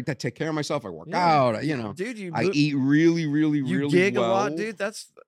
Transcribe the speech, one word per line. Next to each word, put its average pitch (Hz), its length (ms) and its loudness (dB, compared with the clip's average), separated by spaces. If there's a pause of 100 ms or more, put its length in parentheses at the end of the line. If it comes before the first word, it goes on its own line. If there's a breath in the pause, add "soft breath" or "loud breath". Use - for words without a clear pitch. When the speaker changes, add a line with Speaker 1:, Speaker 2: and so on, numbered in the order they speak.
(120)
Speaker 1:
I - 20 -4
take 123 220 -6
care 156 140 -4
of 156 60 -2
myself. 147 300 -4
I 95 40 -8
work 82 200 -12
Speaker 2:
Yeah. 175 160 0
Speaker 1:
out. 135 300 4
I, 110 60 -6
you 143 160 -2
know, 110 160 -6
Speaker 2:
Dude, 214 260 -8
you 180 160 -10
Speaker 1:
I 117 80 0
Speaker 2:
li- 190 100 2
Speaker 1:
eat 147 220 2
really, 156 500 4
really, 147 340 0
Speaker 2:
you 147 200 -2
Speaker 1:
really 143 120 -2
Speaker 2:
gig 180 260 4
Speaker 1:
well. 117 120 0
Speaker 2:
a - 20 0
lot, 185 260 0
dude. 208 200 -6
That's, 208 340 -8 (160)